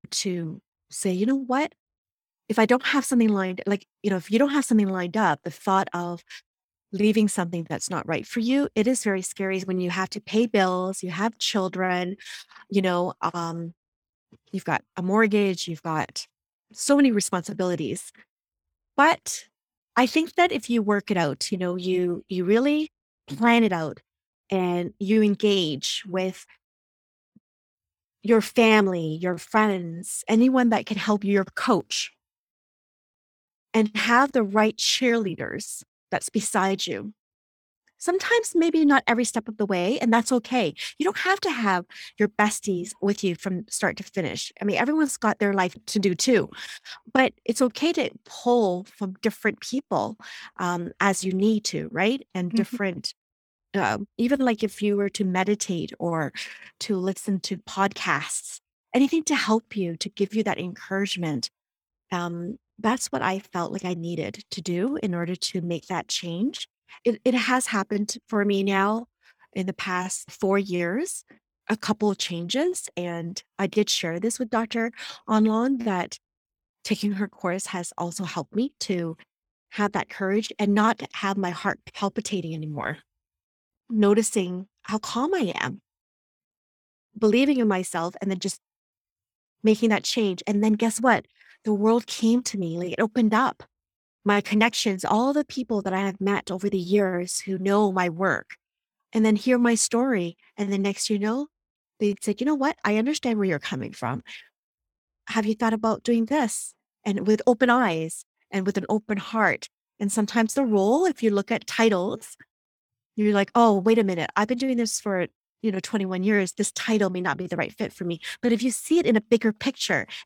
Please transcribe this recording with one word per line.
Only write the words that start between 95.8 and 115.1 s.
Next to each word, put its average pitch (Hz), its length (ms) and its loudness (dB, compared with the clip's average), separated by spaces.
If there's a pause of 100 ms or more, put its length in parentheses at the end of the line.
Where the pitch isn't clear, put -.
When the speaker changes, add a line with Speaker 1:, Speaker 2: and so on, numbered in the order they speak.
Speaker 1:
that 190 140 -4
I 190 60 0
have 196 200 -4
met 196 300 -2
over 185 180 -4
the 202 100 0
years 180 600 0
who 190 160 -6
know 196 340 2
my 180 200 0
work, 170 460 -2 (580)
and 220 100 4
then 220 100 6
hear 247 220 2
my 240 180 4
story. 220 640 0 (220)
And 202 120 -2
the 196 80 0
next 196 300 -2
you 214 100 0
know, 233 300 -2 (520)
they 208 200 2
said, 208 180 -2
"You 247 60 -2
know 302 100 2
what? 262 300 0
I 208 120 2
understand 233 420 0
where 196 100 0
you're 151 100 0
coming - 340 -6
from. 123 300 -4 (1080)
Have 220 180 0
you 214 80 0
thought 220 180 0
about 220 300 0
doing 226 240 2
this?" 269 480 -2 (280)
And 196 240 -2
with 214 200 4
open 247 240 4
eyes 175 560 2 (240)
and 190 160 -2
with 196 100 0
an 190 140 -2
open 214 260 -2
heart. 196 520 0 (300)
And 202 140 -4
sometimes 220 400 0
the 269 140 2
role, 220 400 4
if 320 160 -2
you 220 80 4
look 202 200 0
at - 160 -4
titles, 214 680 0 (800)
you're 208 180 2
like, 196 200 2
Oh, 226 240 6
wait 220 200 4
a 220 60 4
minute. 175 320 -2
I've 202 120 2
been 247 100 -2
doing 262 180 0
this 233 240 -2
for 185 260 -2 (360)